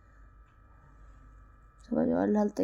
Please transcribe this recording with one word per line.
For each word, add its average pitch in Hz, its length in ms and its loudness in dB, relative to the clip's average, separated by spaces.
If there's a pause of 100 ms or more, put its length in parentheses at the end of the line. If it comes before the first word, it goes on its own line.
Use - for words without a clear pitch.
(1800)
সবাই 233 280 -2
জল 185 240 0
ঢালতে 208 300 0